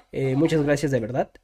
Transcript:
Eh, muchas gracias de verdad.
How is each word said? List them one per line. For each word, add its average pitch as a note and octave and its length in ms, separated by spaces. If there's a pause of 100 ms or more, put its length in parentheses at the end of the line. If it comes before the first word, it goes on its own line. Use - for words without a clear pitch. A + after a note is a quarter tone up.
(140)
Eh, C3+ 240
muchas D#3 260
gracias C#3+ 280
de B2+ 100
verdad. B2 300 (120)